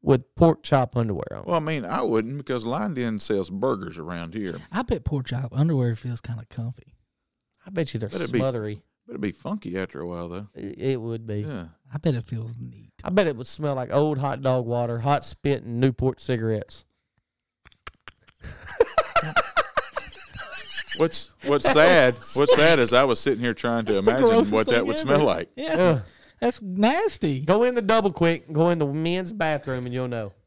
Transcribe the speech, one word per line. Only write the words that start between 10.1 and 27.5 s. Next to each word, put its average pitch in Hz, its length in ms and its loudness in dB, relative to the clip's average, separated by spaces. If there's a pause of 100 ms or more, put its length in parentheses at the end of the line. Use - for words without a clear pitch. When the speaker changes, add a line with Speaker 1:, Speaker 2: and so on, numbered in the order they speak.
Speaker 2:
though. 98 260 -12
Speaker 1:
It, - 240 -12
it 131 220 -4
would 113 260 -8
be. 104 160 -6
Speaker 2:
Yeah. 104 240 -8 (280)
Speaker 3:
I 143 40 -6
bet 160 160 0
it 117 100 -4
feels 113 340 -8
neat. 120 320 -16 (140)
Speaker 1:
I - 60 -4
bet 190 160 4
it 143 100 -2
would 120 100 -10
smell 147 280 -4
like 131 180 -6
old 147 260 2
hot 135 220 -2
dog 127 240 0
water, 120 360 -4
hot 143 260 0
spit, - 360 -2
and 117 180 -6
Newport 127 420 2
cigarettes. 110 600 -4 (1600)
<laughs> - 40 -18 (2500)
Speaker 2:
What's, - 320 0 (140)
what's 143 200 2
Speaker 1:
That - 100 4
Speaker 2:
sad, 151 440 8
Speaker 1:
was - 180 -6
Speaker 2:
what's 147 180 6
sad 156 240 6
is 120 140 4
I 127 120 8
was 123 140 2
sitting 120 220 0
here 120 140 0
trying 117 320 -2
to 107 80 2
Speaker 3:
That's 98 100 2
the 110 80 8
Speaker 2:
imagine 233 160 4
Speaker 3:
grossest 226 240 4
Speaker 2:
what 110 140 4
that - 140 2
Speaker 3:
thing - 60 -2
Speaker 2:
would 117 120 -2
Speaker 3:
ever. - 40 -4
Speaker 2:
smell 143 220 4
like. 87 320 0
Speaker 3:
Yeah. 311 200 -2
Speaker 1:
Yeah. 170 240 4 (420)
Speaker 3:
That's 240 180 0
nasty. 202 840 0
Speaker 1:
Go 185 200 4